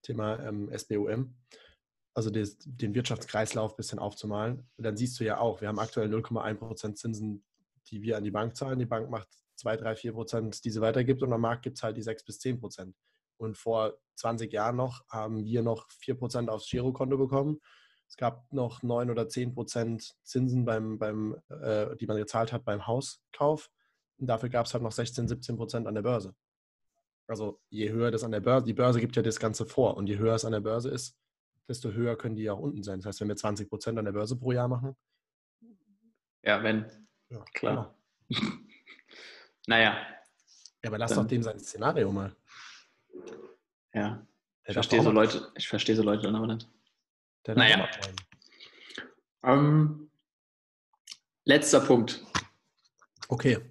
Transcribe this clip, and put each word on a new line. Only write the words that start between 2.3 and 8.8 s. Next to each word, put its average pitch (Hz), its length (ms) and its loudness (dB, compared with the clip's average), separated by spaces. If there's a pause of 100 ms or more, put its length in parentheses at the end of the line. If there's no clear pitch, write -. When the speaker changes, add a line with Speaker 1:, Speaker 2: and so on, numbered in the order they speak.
Speaker 1:
den 117 300 -6
Wirtschaftskreislauf 110 800 -2
ein - 20 -18
bisschen - 240 -8
aufzumalen, 107 800 -6
dann 113 180 -4
siehst 127 240 -4
du 117 40 -2
ja 107 160 0
auch, 113 200 0
wir 104 80 -4
haben 107 120 -2
aktuell 110 280 -2
null 110 140 0
Komma 113 220 -6
ein 107 140 -4
Prozent 110 400 -10
Zinsen, 107 460 -6 (440)
die 104 160 -12
wir 113 120 0
an 104 80 -4
die 104 80 -2
Bank 110 240 -2
zahlen. 131 240 -4
Die 120 60 0